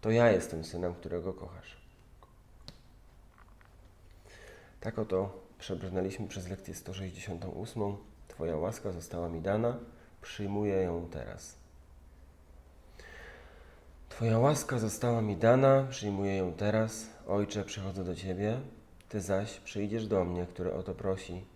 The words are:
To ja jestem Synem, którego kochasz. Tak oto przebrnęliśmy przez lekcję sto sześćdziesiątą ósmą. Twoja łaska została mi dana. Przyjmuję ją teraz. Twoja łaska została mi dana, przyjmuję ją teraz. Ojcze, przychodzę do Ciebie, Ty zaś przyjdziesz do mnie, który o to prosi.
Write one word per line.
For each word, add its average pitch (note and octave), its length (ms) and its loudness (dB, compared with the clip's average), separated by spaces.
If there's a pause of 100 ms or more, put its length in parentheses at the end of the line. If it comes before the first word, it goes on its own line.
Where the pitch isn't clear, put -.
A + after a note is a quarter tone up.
To A2 60 2
ja A#2 220 8
jestem E2 320 2
Synem, F2 300 -2
którego F2 400 -4
kochasz. - 420 -14 (3000)
Tak - 180 -6
oto G2 340 0 (260)
przebrnęliśmy F#2+ 720 -2
przez F2+ 200 -8
lekcję - 260 -8
sto - 200 -10
sześćdziesiątą F#2 540 -6
ósmą. G2+ 480 -2 (320)
Twoja D#2+ 280 -2
łaska G2 360 -2
została E2+ 360 -4
mi E2 120 -4
dana. A2 380 2 (440)
Przyjmuję G2+ 520 0
ją E2+ 360 2
teraz. - 440 -10 (2500)
Twoja A2+ 300 4
łaska C#3+ 400 4
została A#2 440 2
mi G#2 140 2
dana, C3+ 540 8
przyjmuję G2 460 0
ją F#2 160 0
teraz. G#2+ 540 0 (220)
Ojcze, G2+ 360 0
przychodzę F#2+ 400 -6
do F2 100 -2
Ciebie, F#2+ 460 0 (480)
Ty G#2+ 120 -4
zaś G2 400 0
przyjdziesz G#2+ 460 -2
do F#2+ 180 4
mnie, F2 220 0
który F2 260 -2
o F2+ 100 -2
to F#2 120 -4
prosi. F#2 500 -4 (100)